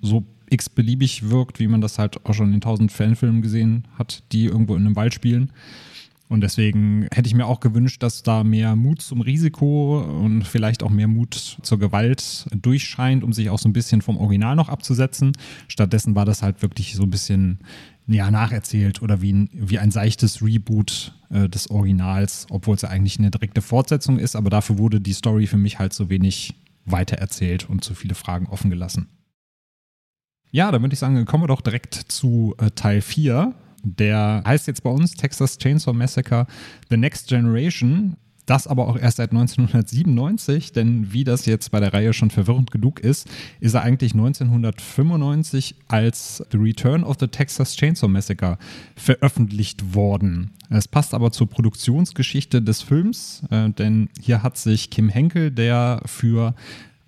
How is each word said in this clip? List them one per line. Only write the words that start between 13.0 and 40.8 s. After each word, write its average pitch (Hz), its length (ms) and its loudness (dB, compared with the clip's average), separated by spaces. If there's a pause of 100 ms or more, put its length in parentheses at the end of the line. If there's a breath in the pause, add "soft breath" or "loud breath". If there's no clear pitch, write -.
um 117 100 -2
sich 110 160 0
auch 110 120 -2
so - 80 2
ein 104 40 4
bisschen 110 300 2
vom 110 140 -2
Original 107 400 2
noch 165 120 2
abzusetzen. 135 680 0 (320 loud breath)
Stattdessen 104 480 2
war 101 80 4
das 104 180 0
halt 101 200 -2
wirklich - 340 -4
so 95 80 0
ein 95 60 2
bisschen, 92 500 0 (480 loud breath)
ja, 104 240 2
nacherzählt 107 680 0
oder 104 200 0
wie 98 100 0
ein, 101 200 2
wie 104 260 -2
ein 101 140 2
seichtes 110 500 0
Reboot, 107 720 -2 (160)
äh, 98 180 0
des - 220 -8
Originals, 98 800 0
obwohl 101 240 0
es - 80 -2
ja 101 60 -6
eigentlich 95 320 0
eine 104 100 4
direkte - 320 -4
Fortsetzung 135 560 0
ist, - 160 -4
aber 104 160 0
dafür 104 280 2
wurde 107 220 2
die 95 120 -4
Story 107 340 0
für 101 120 2
mich 101 200 2
halt 95 140 -2
so 92 180 -4
wenig 95 440 0 (320)
weitererzählt 90 840 -4
und 95 140 -2
zu 92 100 -8
viele 95 220 -6
Fragen 90 300 -6
offen 101 220 -2
gelassen. 90 400 -4 (1400)
Ja, 180 200 2
dann 120 120 2
würde 135 120 0
ich 135 40 -4
sagen, 135 160 0
dann 117 120 2
kommen 165 180 0
wir 156 40 -2
doch 135 120 0
direkt - 340 -6
zu, 117 640 -2
äh, 110 120 2
Teil 104 300 0
vier. 151 540 0 (280 loud breath)
Der 107 640 0
heißt 143 200 2
jetzt 135 160 -6
bei 123 80 -2
uns 151 220 2
Texas - 460 -4
Chainsaw 135 360 0
Massacre: 120 520 0 (440 loud breath)
The 113 60 2
Next 123 320 0
Generation. 131 880 0 (300)
Das 135 200 0
aber 127 220 0
auch 117 100 0
erst 117 200 2
seit 117 140 -2
neunzehnhundertsiebenundneunzig, 127 1400 0
denn 113 400 0